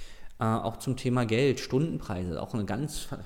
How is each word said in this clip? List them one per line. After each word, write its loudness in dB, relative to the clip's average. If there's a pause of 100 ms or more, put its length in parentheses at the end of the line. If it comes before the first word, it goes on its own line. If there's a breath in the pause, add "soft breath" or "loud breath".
(400 loud breath)
Äh, 0
auch 2
zum 0
Thema 2
Geld, 4
Stundenpreise, 0
auch -8
eine 2
ganz, -2
fa-, -8